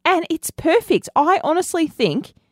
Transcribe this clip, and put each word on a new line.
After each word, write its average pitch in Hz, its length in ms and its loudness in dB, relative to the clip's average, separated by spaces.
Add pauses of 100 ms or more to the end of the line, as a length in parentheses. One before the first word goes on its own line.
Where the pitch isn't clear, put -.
And 349 240 2
it's - 220 -6
perfect. - 640 0
I 302 300 2
honestly 330 420 0
think - 460 -2 (180)